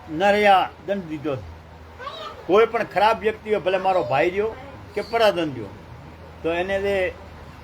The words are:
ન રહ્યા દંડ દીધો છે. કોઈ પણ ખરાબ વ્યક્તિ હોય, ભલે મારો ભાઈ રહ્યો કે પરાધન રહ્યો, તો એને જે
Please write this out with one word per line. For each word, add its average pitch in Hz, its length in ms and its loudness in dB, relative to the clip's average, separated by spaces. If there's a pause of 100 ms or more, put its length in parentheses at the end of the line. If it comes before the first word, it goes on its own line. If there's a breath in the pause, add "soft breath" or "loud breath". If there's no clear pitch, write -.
(120)
ન 160 120 -4
રહ્યા 202 460 6 (180)
દંડ 196 160 -4
દીધો 151 320 -6
છે. 110 60 -8 (1080)
કોઈ 208 180 6
પણ 226 180 -2
ખરાબ 202 360 2
વ્યક્તિ 214 300 -4
હોય, 208 100 2
ભલે 185 180 0
મારો 185 260 2
ભાઈ 151 260 2
રહ્યો 208 260 -4 (400)
કે 202 60 -4
પરાધન 202 480 2
રહ્યો, 117 160 -10 (760)
તો 160 100 0
એને 190 260 -2
જે 196 340 0 (500)